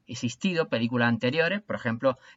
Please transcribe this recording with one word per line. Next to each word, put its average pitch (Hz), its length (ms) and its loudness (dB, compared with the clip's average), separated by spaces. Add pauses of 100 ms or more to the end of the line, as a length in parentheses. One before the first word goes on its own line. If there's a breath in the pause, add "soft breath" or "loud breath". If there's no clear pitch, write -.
existido 156 640 -2
películas 120 400 2
anteriores, 160 540 0
por 104 160 -6
ejemplo, 120 400 0 (200 loud breath)